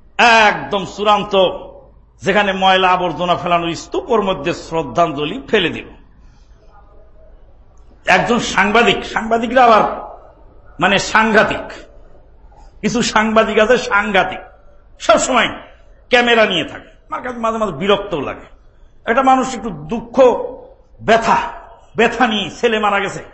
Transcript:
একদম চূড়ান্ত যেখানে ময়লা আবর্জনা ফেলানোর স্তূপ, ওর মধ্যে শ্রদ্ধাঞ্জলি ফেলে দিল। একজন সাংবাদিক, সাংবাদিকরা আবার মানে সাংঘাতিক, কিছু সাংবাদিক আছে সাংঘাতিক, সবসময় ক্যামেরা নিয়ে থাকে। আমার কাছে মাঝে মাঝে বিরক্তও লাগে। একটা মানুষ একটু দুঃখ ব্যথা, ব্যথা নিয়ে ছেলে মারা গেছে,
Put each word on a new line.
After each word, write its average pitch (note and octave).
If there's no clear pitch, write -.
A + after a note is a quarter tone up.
একদম F#3+
চূড়ান্ত G3+
যেখানে F#3+
ময়লা F#3+
আবর্জনা F3
ফেলানোর E3+
স্তূপ, -
ওর A3
মধ্যে F#3+
শ্রদ্ধাঞ্জলি D#3+
ফেলে F3+
দিল। A2
একজন G3
সাংবাদিক, G3+
সাংবাদিকরা A3+
আবার G#3+
মানে F#3+
সাংঘাতিক, G#3+
কিছু G#3+
সাংবাদিক G#3+
আছে A3
সাংঘাতিক, G3+
সবসময় B3+
ক্যামেরা A#3+
নিয়ে F3+
থাকে। -
আমার D#4
কাছে B3
মাঝে A3+
মাঝে G3+
বিরক্তও F3
লাগে। G#2
একটা A#3
মানুষ C4
একটু A3+
দুঃখ G#3+
ব্যথা, A3+
ব্যথা A3+
নিয়ে G#3
ছেলে A3+
মারা G#3
গেছে, F#3+